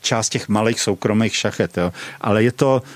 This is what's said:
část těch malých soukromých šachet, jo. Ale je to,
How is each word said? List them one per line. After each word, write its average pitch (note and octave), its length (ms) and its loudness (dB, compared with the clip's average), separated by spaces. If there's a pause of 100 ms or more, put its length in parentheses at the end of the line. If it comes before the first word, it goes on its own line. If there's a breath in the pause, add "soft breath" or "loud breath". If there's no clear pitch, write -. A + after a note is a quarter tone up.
část A2+ 280 -2
těch - 200 -6
malých G#2+ 320 0
soukromých G#2+ 560 0
šachet, - 420 -2
jo. F2 140 0 (280 loud breath)
Ale G#2+ 220 2
je A#2+ 100 4
to, C3 300 2 (140 loud breath)